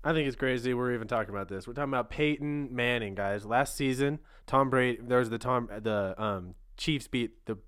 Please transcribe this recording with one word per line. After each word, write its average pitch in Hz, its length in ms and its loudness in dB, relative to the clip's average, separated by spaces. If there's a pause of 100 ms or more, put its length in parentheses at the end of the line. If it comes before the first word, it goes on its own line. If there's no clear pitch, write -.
I 156 100 2
think 156 140 2
it's 127 100 -2
crazy 127 360 2
we're 123 220 0
even 110 140 -4
talking 107 260 0
about 98 140 -4
this. 95 180 -6
We're 120 80 -10
talking 143 160 -2
about 123 180 0
Peyton 147 680 -2
Manning, 120 400 0
guys. 101 300 -2
Last 120 320 2
season, 139 420 0 (280)
Tom 135 240 4
Brady, 127 320 4
there 123 160 4
was 120 100 4
the 113 100 -2
Tom, 123 300 0 (140)
the, 101 340 0
um, 98 380 -4 (240)
Chiefs 147 280 -2
beat - 380 -4
the 107 240 -6